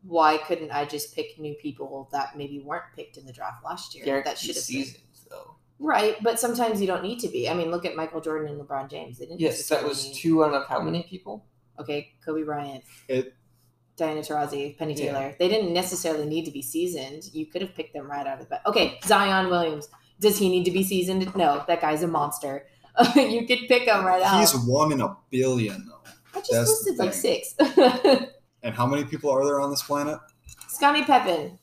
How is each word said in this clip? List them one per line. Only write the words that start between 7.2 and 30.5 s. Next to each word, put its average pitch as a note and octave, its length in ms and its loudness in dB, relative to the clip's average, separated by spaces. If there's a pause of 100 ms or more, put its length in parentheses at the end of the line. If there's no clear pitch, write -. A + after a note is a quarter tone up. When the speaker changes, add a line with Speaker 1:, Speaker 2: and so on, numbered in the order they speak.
Speaker 1:
to A3 80 -4
be. A#2+ 200 -4
I D#3+ 60 -2
mean, E3+ 160 -2
look F3 160 -4
at D#3+ 100 -6
Michael D#3+ 240 -6
Jordan D#3 320 -6
and D3 80 -12
LeBron C#3 300 -10
James. C#3+ 280 -14
They - 80 -12
didn't E3+ 140 -10
Speaker 2:
Yes, D3+ 120 2 (160)
that D3+ 80 2
Speaker 1:
necessarily D3 120 -2
Speaker 2:
was C3+ 200 -6
Speaker 1:
need C3+ 80 -14
Speaker 2:
two D#3+ 280 4
out D3 100 2
of C#3 140 -2
how C#3 140 -2
many E3 220 -4
people? G3+ 420 -16 (340)
Speaker 1:
Okay, D3 320 -8 (120)
Kobe D#3 200 -4
Bryant, C#3+ 400 -8 (240)
Speaker 3:
It C3 260 -2 (600)
Speaker 1:
Diana D#3 240 -2
Taurasi, C#3+ 560 -4
Penny D#3 180 -4
Speaker 2:
Yeah. C#3+ 180 -4
Speaker 1:
Taylor. C3+ 260 -4
They F3+ 100 2
didn't G3+ 240 0
necessarily E3+ 540 -2
need D#3+ 180 -2
to E3 60 -8
be C#3+ 120 -10
seasoned. D#3 680 -6
You D#3 140 -8
could F3+ 160 -8
have F#3 120 -10
picked - 200 -10
them C#3+ 160 -10
right C#3+ 160 -6
out C3+ 140 -6
of - 80 -18
the - 80 -6
ba-, - 120 -2
okay, G#3 380 0
Zion G3 440 4
Williams. E3 380 0 (320)
Does G3 180 4
he G3 120 4
need F3+ 160 2
to F3+ 40 2
be F#3+ 140 2
seasoned? F#3 500 0
No, D3 320 4
that E3+ 140 2
guy's D#3 220 0
a D#3 60 0
monster. D3 580 -4 (300)
<laughs> A#3+ 200 6
You A#3 300 4
could B3 200 0
pick B3 220 4
him G3+ 160 4
right F#3 180 4
out. F#3+ 160 6
Speaker 3:
He's - 160 6
one C3+ 380 4
in C3+ 80 2
a G#2 160 -2 (140)
billion, B2 560 0
though. - 120 -20 (340)
Speaker 1:
I - 60 -6
just - 140 -4
Speaker 3:
That's A4 320 2
the G4+ 80 0
Speaker 1:
listed, - 60 -4
like, F#3 160 0
Speaker 3:
thing. - 280 0 (640)
Speaker 1:
six. C4+ 260 4
<laughs> - 80 -20 (240)
Speaker 3:
And A#2 120 -6
how C3 120 2
many C#3 180 0
people C#3+ 260 -4
are C3+ 140 4
there C#3+ 160 2
on C#3 80 0
this C#3 140 -4
planet? D3 360 -4 (500)